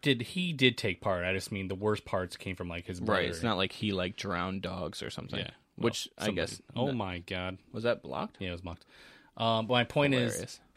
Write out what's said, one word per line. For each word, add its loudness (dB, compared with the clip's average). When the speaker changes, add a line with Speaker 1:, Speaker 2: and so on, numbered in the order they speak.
Speaker 1:
did, 4
he -4
did 6
take -2
part. 0
I 2
just -2
mean -4
the -2
worst 0
parts -2
came -8
from, -6
like, -6
his -6
brother. 4
Speaker 2:
Right, 2
it's -4
not 2
like 2
he, 0
like, 0
drowned -2
dogs -4
or -6
something. -6
Speaker 1:
Yeah. -4
Well, -2
Speaker 2:
Which 0
I -2
Speaker 1:
somebody 0
Speaker 2:
guess -10
Speaker 1:
Oh 2
Speaker 2:
no. 0
Speaker 1:
my -2
God. -4
Speaker 2:
Was -6
that 2
blocked? -6
Speaker 1:
Yeah, -4
it -4
was -8
blocked. -10
Um, 4
but 4
my 6
point 4
Speaker 2:
Hilarious. 2
Speaker 1:
is, -12